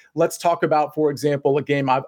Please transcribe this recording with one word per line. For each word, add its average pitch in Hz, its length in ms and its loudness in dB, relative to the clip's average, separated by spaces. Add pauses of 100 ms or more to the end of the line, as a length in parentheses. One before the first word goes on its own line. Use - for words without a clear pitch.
(140)
let's 165 240 -2
talk 170 260 0
about, 151 300 0
for 151 180 0
example, 139 460 0
a 139 60 -2
game 139 260 -2
I've, 131 180 2